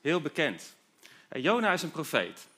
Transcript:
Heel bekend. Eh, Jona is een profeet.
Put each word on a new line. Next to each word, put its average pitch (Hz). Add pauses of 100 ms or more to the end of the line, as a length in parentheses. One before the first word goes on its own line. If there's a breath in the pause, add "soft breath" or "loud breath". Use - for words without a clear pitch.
Heel 165
bekend. 147 (520 loud breath)
Eh, 131
Jona 214
is 175
een 165
profeet. 120 (120)